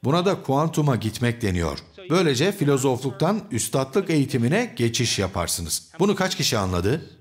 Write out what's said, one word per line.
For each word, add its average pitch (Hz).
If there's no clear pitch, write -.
Buna 165
da 190
kuantuma 147
gitmek 117
deniyor. 87
Böylece 165
filozofluktan 139
üstatlık 135
eğitimine 143
geçiş 117
yaparsınız. 87
Bunu 196
kaç 185
kişi 131
anladı? 95